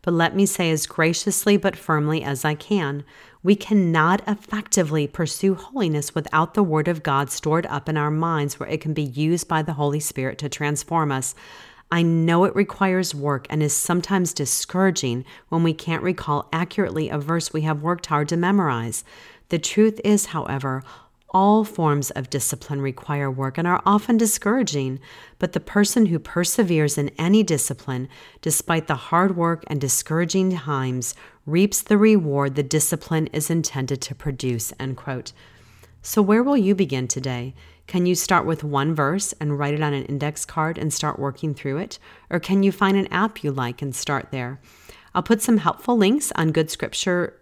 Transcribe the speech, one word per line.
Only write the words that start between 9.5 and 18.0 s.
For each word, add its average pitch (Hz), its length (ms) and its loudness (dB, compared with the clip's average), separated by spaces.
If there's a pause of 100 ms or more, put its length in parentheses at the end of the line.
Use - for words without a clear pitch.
the 160 120 -4
Holy 143 260 0
Spirit 131 380 -4
to 143 100 -8
transform 147 640 -2
us. 131 240 -4 (560)
I 170 100 2
know 170 440 4
it - 100 0
requires 190 580 0
work 139 380 -2
and 151 100 0
is 147 100 2
sometimes 180 640 0
discouraging 143 920 -2 (240)
when 165 120 2
we 165 140 2
can't 165 260 -4
recall 170 500 -2
accurately 160 560 -2
a 151 120 -4
verse 160 340 -2
we 156 80 -2
have 151 220 -2
worked 170 240 -2